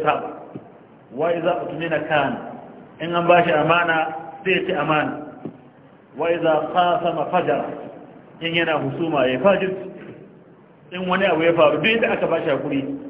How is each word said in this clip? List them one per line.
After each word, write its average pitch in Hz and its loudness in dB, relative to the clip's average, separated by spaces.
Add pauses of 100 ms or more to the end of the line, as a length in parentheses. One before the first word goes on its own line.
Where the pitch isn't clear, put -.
saba. 151 0 (840)
Wa 147 -2
iza 170 0 (160)
utmina 156 -4
kan. 143 2 (680)
In 170 -4
an 170 2
bashi 170 6
amana, 160 2 (300)
sai 185 0
ya 175 2
ci - -2
amana. 147 -2 (960)
Wa 160 0
iza 160 2
khasama 170 2
fajara. 147 0 (680)
In 165 -4
yana 165 2
husuma, 139 0
ya 127 0
fajirci. 190 2 (1080)
In 185 -6
wani 190 2
abu 160 2
ya 170 6
faru, 151 6
duk 220 2
da 226 0
aka 180 0
bashi 160 0
hakuri, 139 -2 (280)